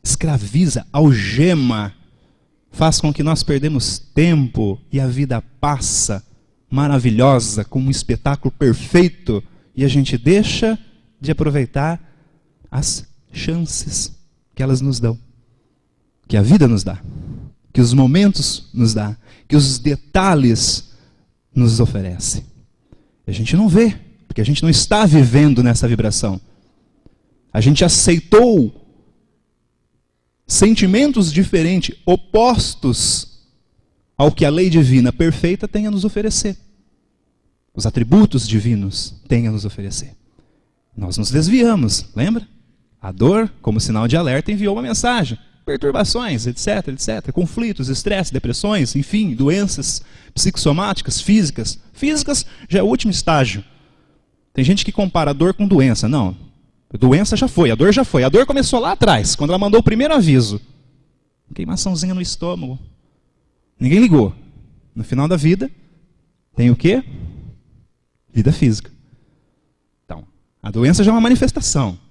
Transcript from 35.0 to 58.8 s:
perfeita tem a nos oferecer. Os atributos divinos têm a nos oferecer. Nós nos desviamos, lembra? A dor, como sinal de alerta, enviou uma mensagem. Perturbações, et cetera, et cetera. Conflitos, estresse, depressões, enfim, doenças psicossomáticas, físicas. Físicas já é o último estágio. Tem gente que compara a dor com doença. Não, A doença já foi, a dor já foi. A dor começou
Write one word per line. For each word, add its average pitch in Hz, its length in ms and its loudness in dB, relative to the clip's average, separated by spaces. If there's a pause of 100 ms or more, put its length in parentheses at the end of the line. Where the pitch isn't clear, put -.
perfeita 170 560 -2
tem 208 200 -4
a 214 40 -4
nos 196 140 -2
oferecer. 208 540 -4 (1120)
Os - 140 -6
atributos 127 600 2
divinos 104 680 -2 (120)
têm 117 200 0
a 110 40 -2
nos 104 140 -6
oferecer. - 500 -10 (800)
Nós 95 220 -8
nos 107 140 -4
desviamos, 175 840 0
lembra? 202 320 -2 (540)
A 95 100 -12
dor, 185 400 2 (120)
como 110 180 -2
sinal 110 260 -2
de 117 80 0
alerta, 160 380 -2
enviou 202 240 -2
uma 240 60 -8
mensagem. 233 560 -4 (260)
Perturbações, 143 840 -4
et 120 120 -8
cetera, 196 360 -6
et 131 60 -14
cetera. - 320 -8
Conflitos, 175 560 -4
estresse, 190 440 -4
depressões, 143 600 -4
enfim, 175 400 -2
doenças 147 680 -2 (320)
psicossomáticas, 185 840 -2
físicas. 170 600 0 (160)
Físicas 294 500 -4 (240)
já 185 120 2
é - 20 0
o 196 40 0
último 233 240 0
estágio. 131 540 -2 (880)
Tem 135 120 0
gente 190 200 0
que - 80 -6
compara 175 380 -2
a 143 40 -2
dor 170 200 0
com 208 120 -2
doença. 131 420 2
Não, 110 280 -2 (560)
A - 40 -12
doença 156 400 2
já 254 120 0
foi, 160 220 2
a 110 40 2
dor 165 180 4
já 254 120 2
foi. 127 200 0
A 135 40 2
dor 226 160 4
começou 269 360 0